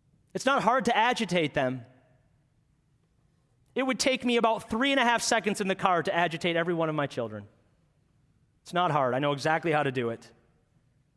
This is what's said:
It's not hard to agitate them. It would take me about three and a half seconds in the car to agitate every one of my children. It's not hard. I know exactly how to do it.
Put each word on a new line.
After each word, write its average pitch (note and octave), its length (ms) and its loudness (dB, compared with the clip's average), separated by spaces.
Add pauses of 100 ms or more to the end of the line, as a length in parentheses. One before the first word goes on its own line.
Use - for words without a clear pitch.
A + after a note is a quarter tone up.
(340)
It's F3+ 120 -8
not C4 180 4
hard A#3 220 4
to A#3 100 2
agitate G3 580 2
them. C3 320 0 (1900)
It B3+ 80 0
would C4 160 -2
take C4 240 0
me A#3+ 120 2
about A3+ 320 0
three B3 220 0
and C4+ 100 2
a A#3+ 40 2
half A#3 180 2
seconds G#3+ 380 0
in G3 80 -2
the F#3+ 80 -2
car F3+ 260 2
to - 120 -2
agitate E3+ 420 0
every E3+ 180 0
one E3 140 -2
of D#3 80 -4
my C#3+ 100 -2
children. G#2+ 380 -8 (1200)
It's - 120 -12
not F3 160 2
hard. C3+ 240 2
I C3 60 0
know D3 120 0
exactly D#3 380 -2
how D3+ 140 2
to C#3 80 -2
do A#2+ 180 -2
it. - 180 -10 (880)